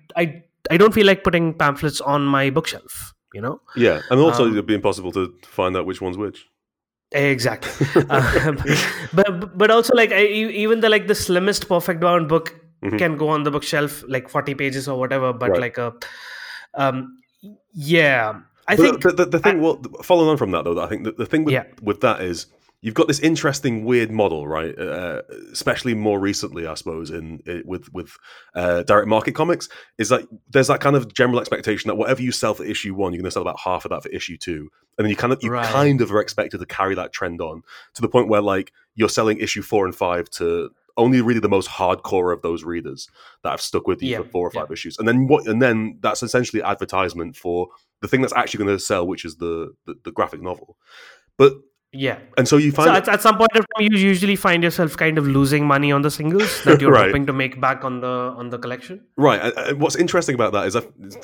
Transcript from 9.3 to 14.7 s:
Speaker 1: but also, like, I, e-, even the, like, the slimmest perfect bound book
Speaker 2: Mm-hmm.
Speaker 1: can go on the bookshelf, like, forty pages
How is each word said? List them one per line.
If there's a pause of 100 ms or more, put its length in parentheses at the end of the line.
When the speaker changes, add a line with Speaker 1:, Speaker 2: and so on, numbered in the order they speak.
Speaker 1:
but
also,
like,
I,
e-,
even
the,
like,
the
slimmest
perfect
bound
book (300)
Speaker 2:
Mm-hmm.
Speaker 1:
can
go
on
the
bookshelf,
like,
forty
pages